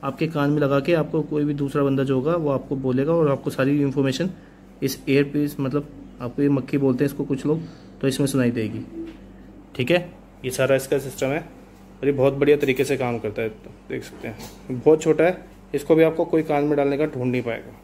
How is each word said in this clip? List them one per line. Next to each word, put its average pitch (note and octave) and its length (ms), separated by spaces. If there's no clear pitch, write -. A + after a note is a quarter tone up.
आपके C#3 240
कान D3 220
में D3 100
लगा C#3 200
के E3+ 140
आपको D#3 300
कोई D3+ 220
भी D3 100
दूसरा C#3+ 280
बंदा C#3 200
जो C3 120
होगा C#3+ 200
वो D#3 160
आपको C3+ 260
बोलेगा C3 360
और E3 160
आपको C#3 200
सारी C#3 320
information C#3 480
इस C3+ 160
ईयरपीस, C#3+ 500
मतलब C#3 280
आपको B2+ 200
ये C#3+ 80
मक्खी C#3+ 280
बोलते C3+ 260
हैं C#3+ 80
इसको C#3+ 140
कुछ C3+ 200
लोग, D#3 160
तो C3+ 60
इसमें C3+ 200
सुनाई B2+ 240
देगी, A2 280
ठीक B2+ 160
है। F3 60
ये B2+ 60
सारा C3 240
इसका C3+ 240
system C3 280
है C#3+ 120
और - 680
ये C#3 60
बहुत C3+ 220
बढ़िया C#3+ 240
तरीके C3+ 260
से C3+ 140
काम A#2+ 220
करता G#2+ 220
है, A2+ 80
तो - 220
देख B2+ 140
सकते - 240
हैं A2 80
बहुत D3+ 280
छोटा D#3 220
है, F3 220
इसको D3 220
भी D#3+ 80
आपको D#3+ 220
कोई D#3+ 180
कान D3+ 200
में D3+ 140
डालने C#3 200
का D3+ 100
ढूंढ B2+ 240
नहीं B2 120
पाएगा। A2+ 280